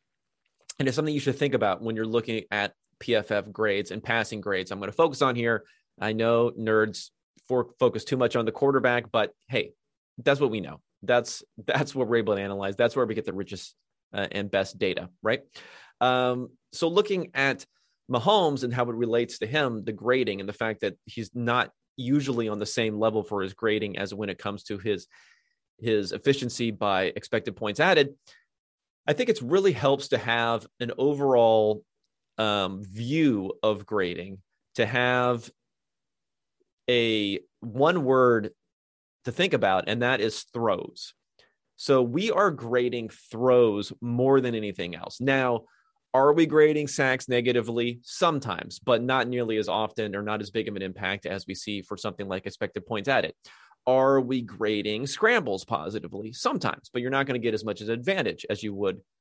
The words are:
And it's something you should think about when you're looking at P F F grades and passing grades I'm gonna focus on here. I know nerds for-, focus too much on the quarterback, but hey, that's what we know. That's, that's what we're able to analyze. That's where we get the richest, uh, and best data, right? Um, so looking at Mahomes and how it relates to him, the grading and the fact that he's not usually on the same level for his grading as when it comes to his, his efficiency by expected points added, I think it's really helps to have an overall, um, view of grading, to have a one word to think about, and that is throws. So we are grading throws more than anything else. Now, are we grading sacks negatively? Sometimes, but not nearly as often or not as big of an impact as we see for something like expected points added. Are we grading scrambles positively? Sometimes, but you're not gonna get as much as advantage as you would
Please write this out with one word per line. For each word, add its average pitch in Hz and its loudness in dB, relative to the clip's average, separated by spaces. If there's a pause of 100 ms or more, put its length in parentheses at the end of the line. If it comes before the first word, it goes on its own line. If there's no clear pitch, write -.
(760)
And 135 0
it's 123 0
something 156 0
you 139 -2
should - -2
think 143 0
about 104 0
when 113 -4
you're 110 -2
looking 113 -2
at 104 0 (260)
P 120 0
F 104 0
F 104 -2
grades 104 -2
and 104 -10
passing 113 -2
grades 92 -4
I'm 98 -8
gonna 101 -8
focus 151 2
on 127 4
here. 117 0 (360)
I 104 -2
know 117 4
nerds 110 0 (380)
for-, 120 0 (100)
focus 117 2
too 131 -4
much 120 2
on 117 0
the 110 -2
quarterback, 123 2
but 107 0 (160)
hey, 123 -2 (460)
that's 139 2
what 127 2
we 110 -4
know. 76 -12 (220)
That's, 120 0 (220)
that's 135 -2
what 123 0
we're 120 4
able 107 0
to 98 -2
analyze. 98 -4
That's 120 2
where 127 0
we 110 -4
get 104 -4
the 92 -6
richest, 95 -10 (400)
uh, 98 -4
and 101 -6
best 95 -2
data, 90 -2 (120)
right? 113 0 (580)
Um, 127 0 (220)
so - 0
looking 185 0
at 135 0 (440)
Mahomes 147 2
and 120 -4
how 123 0
it 120 -4
relates 117 -2
to 107 -6
him, 123 -2
the 107 -6
grading 107 0
and 98 -10
the 104 -6
fact 110 -4
that 95 -2 (100)
he's - -10
not 120 0 (260)
usually 127 0
on 104 -4
the 104 -4
same 110 -2
level 110 0
for 98 -4
his 95 -6
grading 107 -2
as 101 -6
when 101 -6
it 92 -8
comes 101 -8
to 101 -8
his, 95 -4 (720)
his 107 -2
efficiency 120 -2
by 98 0 (120)
expected 107 -6
points 107 -2
added, 156 4 (920)
I 147 2
think 240 -2
it's - 0
really 180 2
helps 139 0
to 123 0
have 117 0 (140)
an 120 -6
overall, 117 4 (540)
um, 101 0
view 113 0
of 104 0
grading, 95 -4 (360)
to 117 2
have 123 0 (1400)
a 110 2 (200)
one 139 0
word 123 4 (760)
to 120 -6
think 180 0
about, 95 4
and 117 -2
that 123 2
is 110 -2 (100)
throws. - -4 (640)
So 135 4
we 156 0
are 196 4
grading 120 -2 (220)
throws 117 4
more 127 4
than 120 -2
anything 95 -6
else. - -12
Now, 127 2 (480)
are 135 6
we 160 4
grading 151 6
sacks 131 0
negatively? 120 0
Sometimes, 135 -2
but 120 2
not 127 2
nearly 120 -2
as 104 -2
often 104 -2
or 101 -4
not 107 -4
as 101 -10
big 110 -4
of 104 -6
an 95 -8
impact 95 -6
as 92 -6
we 95 -8
see 101 -8
for 104 -10
something 98 -8
like 95 -6
expected 101 -8
points 104 -6
added. 117 2 (520)
Are 131 6
we 127 0
grading 107 -4
scrambles 165 0
positively? 98 -8
Sometimes, - -4
but 123 -4
you're 127 -4
not 135 0
gonna 123 -2
get 113 0
as 107 -4
much 104 -6
as 107 -6
advantage 123 -2
as 104 -6
you 104 -6
would 98 -2 (220)